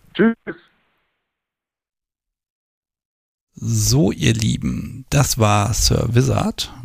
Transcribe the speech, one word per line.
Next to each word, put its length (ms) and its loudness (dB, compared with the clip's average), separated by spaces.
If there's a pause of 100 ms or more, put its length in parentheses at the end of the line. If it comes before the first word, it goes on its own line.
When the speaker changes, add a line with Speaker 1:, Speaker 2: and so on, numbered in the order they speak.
(180)
Speaker 1:
Ja. 160 4 (100)
Tschüss. 120 -12 (3000)
Speaker 2:
So, 560 0
ihr 220 0
Lieben, 760 -4
das 280 0
war 360 2
Sir 400 2
Wizard, 600 0 (120)